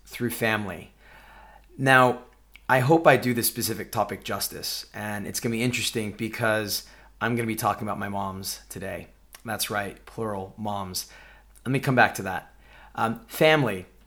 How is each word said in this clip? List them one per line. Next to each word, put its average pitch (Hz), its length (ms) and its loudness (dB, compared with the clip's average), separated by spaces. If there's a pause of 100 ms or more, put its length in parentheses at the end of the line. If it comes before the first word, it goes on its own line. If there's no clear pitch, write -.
through - 240 -4
family. 107 640 -2 (800)
Now, 131 440 6 (500)
I 127 120 6
hope 160 260 6
I 135 100 10
do 120 160 0
this 117 140 0
specific 107 440 -4
topic 104 320 -2
justice, - 680 -6
and 104 320 -6
it's 98 140 -8
gonna 117 140 -2
be 113 100 -2
interesting 110 480 -2
because 107 720 -2 (360)
I'm 117 160 0
gonna 117 120 -2
be 110 80 -2
talking 107 320 0
about 98 100 -4
my 101 120 -6
moms 95 500 -6 (100)
today. 95 380 -10 (360)
That's 107 280 -4
right, 101 340 -6
plural 101 500 -6
moms. 101 520 -6 (580)
Let 120 60 -2
me 135 80 0
come 135 160 0
back 113 180 6
to - 80 -6
that. 92 300 -6 (460)
Um, 113 300 -2
family, 139 600 2 (200)